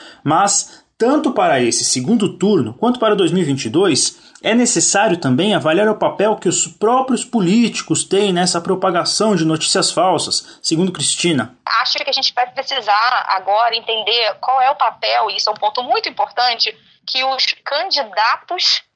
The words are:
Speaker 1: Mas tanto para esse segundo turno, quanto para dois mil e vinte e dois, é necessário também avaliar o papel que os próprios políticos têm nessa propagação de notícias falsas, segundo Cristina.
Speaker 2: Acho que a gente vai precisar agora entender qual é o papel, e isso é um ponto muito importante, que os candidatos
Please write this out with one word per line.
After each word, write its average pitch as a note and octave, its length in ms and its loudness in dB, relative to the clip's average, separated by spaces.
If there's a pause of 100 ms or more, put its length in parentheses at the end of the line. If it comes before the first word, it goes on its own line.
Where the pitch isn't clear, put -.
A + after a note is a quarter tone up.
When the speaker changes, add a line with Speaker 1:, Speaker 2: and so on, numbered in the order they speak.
(240)
Speaker 1:
Mas F3 560 0 (220)
tanto C#4 320 2
para E3+ 300 2
esse A#2 240 0
segundo F#3 520 0
turno, D#3+ 360 2
quanto B3 260 -2
para G#3+ 160 2
dois F3+ 160 2
mil F#3 100 0
e E3+ 40 0
vinte C3+ 180 -2
e A2+ 60 -6
dois, D#3 500 0 (240)
é G3 100 0
necessário G3 640 2
também E3+ 400 0
avaliar E3 320 2
o G#3+ 80 0
papel G#3 400 0
que G3 140 -2
os - 180 0
próprios B3+ 560 0
políticos G3 800 0
têm G3 300 2
nessa F3 260 0
propagação F#3 760 0
de D#3+ 120 2
notícias D#3+ 460 0
falsas, - 680 0
segundo F3+ 300 0
Cristina. D3 640 -2 (260)
Speaker 2:
Acho C4 180 -2
que - 100 -6
a C4 40 -2
gente C4 200 -2
vai B3+ 180 -2
precisar A#3 760 0
agora G#3 480 0
entender A3+ 640 -2
qual C4 200 2
é B3+ 80 4
o C#4+ 60 0
papel, A3+ 540 0
e G3 80 -6
isso - 120 -2
é - 40 0
um - 20 -8
ponto G#3 260 -4
muito E4+ 280 -2
importante, A#3 680 -2 (320)
que C4 160 -4
os C4 220 -2 (180)
candidatos C#4 1200 -2 (120)